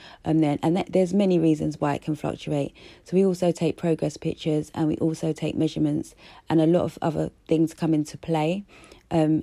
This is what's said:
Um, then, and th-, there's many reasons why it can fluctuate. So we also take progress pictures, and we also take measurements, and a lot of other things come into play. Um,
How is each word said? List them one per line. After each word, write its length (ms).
Um, 140
then, 220
and 140
th-, 140
there's 240
many 260
reasons 400
why 140
it 80
can 140
fluctuate. 580
So 100
we 100
also 260
take 260
progress 400
pictures, 580
and 140
we 80
also 340
take 240
measurements, 600
and 100
a 80
lot 160
of 180
other 300
things 260
come 200
into 240
play. 480
Um, 320